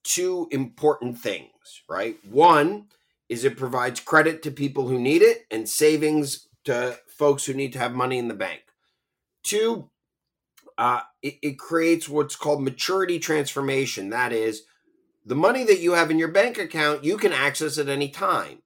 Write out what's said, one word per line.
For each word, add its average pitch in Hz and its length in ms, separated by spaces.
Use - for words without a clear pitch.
two 180 480
important 131 680
things, - 680
right? 104 280
One 165 560
is 120 160
it 127 120
provides 127 420
credit 160 460
to 147 80
people 139 340
who 127 140
need 147 220
it 226 280
and 110 180
savings 151 800
to 123 340
folks 143 360
who 135 100
need 135 180
to 135 80
have 120 120
money 127 260
in 120 100
the 107 60
bank. 92 280
Two, 220 480
uh, 120 220
it, 143 200
it 143 160
creates 165 500
what's 143 280
called 147 260
maturity 175 560
transformation. 135 920
That 120 220
is, 110 300
the 117 80
money 226 300
that 196 160
you 170 120
have 170 180
in 160 80
your 165 100
bank 214 300
account, 151 440
you 170 140
can 208 160
access 143 460
at 143 100
any 139 220
time. 135 560